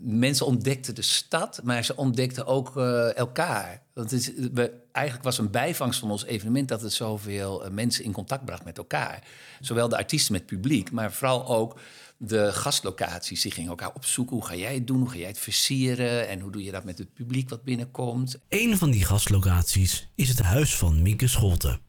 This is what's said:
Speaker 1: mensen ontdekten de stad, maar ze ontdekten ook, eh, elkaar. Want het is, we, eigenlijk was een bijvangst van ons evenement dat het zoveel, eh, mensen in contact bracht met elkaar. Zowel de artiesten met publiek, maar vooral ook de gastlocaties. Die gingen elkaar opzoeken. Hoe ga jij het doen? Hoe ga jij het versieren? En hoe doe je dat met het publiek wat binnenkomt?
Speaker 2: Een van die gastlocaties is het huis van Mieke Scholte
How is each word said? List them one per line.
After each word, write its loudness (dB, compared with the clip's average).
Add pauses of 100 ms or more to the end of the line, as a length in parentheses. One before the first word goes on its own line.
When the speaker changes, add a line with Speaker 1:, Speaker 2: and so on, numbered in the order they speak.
Speaker 1:
mensen 2
ontdekten 0
de -6
stad, -2
maar 0
ze -2
ontdekten 0
ook, 0
eh, 2
elkaar. -2 (120)
Want -6
het 2
is, -4 (200)
we, 2 (200)
eigenlijk -4
was 0
een 0
bijvangst 0
van -4
ons -4
evenement -2
dat -4
het -6
zoveel, -4
eh, -8
mensen -2
in -4
contact -6
bracht -10
met -12
elkaar. -6 (380)
Zowel 0
de 0
artiesten 0
met -2
publiek, 0
maar -4
vooral 0
ook 0 (360)
de 2
gastlocaties. -2
Die -2
gingen -6
elkaar -8
opzoeken. -2
Hoe -4
ga -8
jij -4
het -2
doen? 2
Hoe 2
ga -10
jij -6
het -10
versieren? 0
En -6
hoe -10
doe -6
je -8
dat -8
met -10
het -12
publiek -4
wat -10
binnenkomt? -4 (100)
Speaker 2:
Een 2
van 4
die 6
gastlocaties 4
is 2
het 4
huis 4
van 4
Mieke 4
Scholte 4 (100)